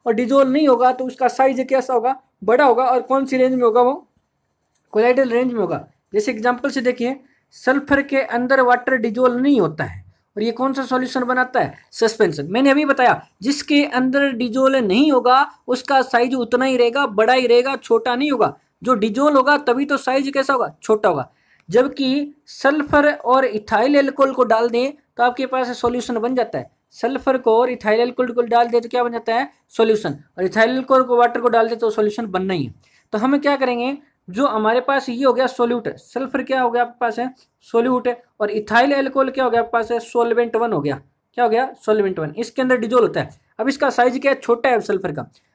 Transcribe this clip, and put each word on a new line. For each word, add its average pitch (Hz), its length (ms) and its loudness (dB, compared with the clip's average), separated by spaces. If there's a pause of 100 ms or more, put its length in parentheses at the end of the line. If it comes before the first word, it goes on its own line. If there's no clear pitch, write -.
और 240 80 2
डिजोल्व 262 360 2
नहीं 294 180 2
होगा 247 240 4
तो 254 140 -6
उसका 254 220 -2
साइज 254 400 0
कैसा 262 260 0
होगा? 247 200 0 (300)
बड़ा 247 200 4
होगा। 247 200 4
और 254 180 2
कौन 269 240 0
सी 262 100 -2
रेंज 254 180 2
में 247 80 -2
होगा? 233 180 4
वो 262 260 0 (840)
कोलाइडल 247 380 2
रेंज 247 220 0
में 233 80 -4
होगा। 170 240 -4 (300)
जैसे 214 180 -2
एग्जांपल 247 380 -2
से 269 100 -4
देखिए, 247 360 -2 (380)
सल्फर 277 480 0
के 277 260 -2
अंदर 247 340 0
वाटर 247 360 2
डिजोल्व 240 400 0
नहीं 269 220 4
होता 151 240 -2
है, 95 200 -12 (320)
और 214 60 -4
ये 226 100 -2
कौन 254 200 -2
सा 262 120 -6
सॉल्यूशन 254 400 -2
बनाता 254 360 -2
है? - 140 -4 (180)
सस्पेंशन। 170 560 0
मैंने 262 220 2
अभी 294 140 2
बताया 254 360 2 (220)
जिसके 285 420 2
अंदर 262 500 0
डिजोल्व 262 440 0
नहीं 240 340 2
होगा 254 340 4 (220)
उसका 262 360 0
साइज 254 320 0
उतना 247 280 0
ही 262 120 0
रहेगा, 240 320 0
बड़ा 220 240 2
ही 254 140 2
रहेगा, 247 300 2
छोटा 240 400 0
नहीं 285 140 -2
होगा। 214 260 0 (260)
जो 254 140 2
डिजोल्व 240 400 2
होगा 269 220 4
तभी 269 260 0
तो 277 140 -2
साइज 269 320 -2
कैसा 269 220 0
होगा? 220 300 -2
छोटा 214 260 2
होगा। 143 220 -2 (380)
जबकि 277 680 0 (140)
सल्फर 294 640 0
और 262 300 2
इथाइल 226 540 0
अल्कोहल 269 340 2
को 254 120 2
डाल 226 260 2
दें 247 220 -2 (240)
तो 233 60 -2
आपके 240 240 0
पास 254 320 -4
सॉल्यूशन 240 400 -2
बन 240 160 -4
जाता 233 240 -2
है। 123 120 -12 (220)
सल्फर 262 460 -2
को 226 180 2
और 247 140 2
इथाइल 226 300 0
अल्कोहल 247 320 -2
को 240 120 0
डाल 233 240 2
दे 233 120 2
तो 233 80 -6
क्या 247 160 0
बन 240 80 -4
जाता 226 220 -4
है? 269 140 -2 (200)
सॉल्यूशन। 208 480 0 (220)
और 185 60 -2
इथाइल 220 260 2
अल्कोहल 262 320 2
को 247 140 -2
वाटर 240 240 2
को 240 80 2
डाल 233 200 2
दे 233 80 -6
तो 226 140 -2
सॉल्यूशन 214 380 -2
बनना 185 260 -4
ही 151 100 -2
है। 107 80 -10 (400)
तो 214 60 -2
हम 269 200 0
क्या 285 180 0
करेंगे, 254 400 -2 (320)
जो 214 180 -2
हमारे 220 360 0
पास 269 260 -2
ये 247 160 -4
हो 254 80 4
गया 247 160 0
सॉल्यूट, 240 420 -2
सल्फर 262 520 -8
क्या 262 180 -4
हो 240 100 0
गया 240 120 0
आपके 240 180 -8
पास 233 180 -4
है? 254 140 -6 (320)
सॉल्यूट। 247 440 0 (320)
और 214 120 -2
इथाइल 226 420 0
अल्कोहल 269 360 -2
क्या 262 140 -2
हो 240 60 0
गया 233 100 2
आपके 233 120 -4
पास 226 200 -2
है? 233 80 0
सॉल्वेंट 233 560 -2
वन 226 160 -2
हो 156 80 -2
गया। 139 200 -4 (360)
क्या 247 80 0
हो 220 60 2
गया? 247 260 0
सॉल्वेंट 196 420 -2
वन। 156 180 -6
इसके 233 260 -6
अंदर 254 160 0
डिजोल्व 226 280 2
होता - 140 -2
है। - 180 -8 (200)
अब 233 100 -4
इसका 277 220 -2
साइज 247 280 0
क्या 277 140 0
है? 262 80 -6
छोटा 233 280 -2
है 233 140 2
सल्फर 190 300 -4
का। 135 180 -12 (240)